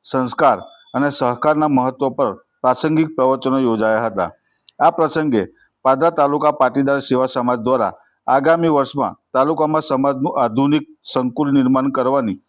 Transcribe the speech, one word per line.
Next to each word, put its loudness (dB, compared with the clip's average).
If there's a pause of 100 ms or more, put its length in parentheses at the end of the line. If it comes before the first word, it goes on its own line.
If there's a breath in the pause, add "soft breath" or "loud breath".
સંસ્કાર 0 (340 loud breath)
અને 0
સહકારના 0
મહત્વ 0
પર -2
પ્રાસંગિક -2
પ્રવચનો 0
યોજાયા 0
હતા. -4 (480 soft breath)
આ 4
પ્રસંગે 0 (340 soft breath)
પાદરા 2
તાલુકા 0
પાટીદાર 0
સેવા 0
સમાજ -2
દ્વારા 0 (340 soft breath)
આગામી 2
વર્ષમાં -2 (180)
તાલુકામાં 0
સમાજનું -2
આધુનિક 0 (220)
સંકુલ -2
નિર્માણ 2
કરવાની -2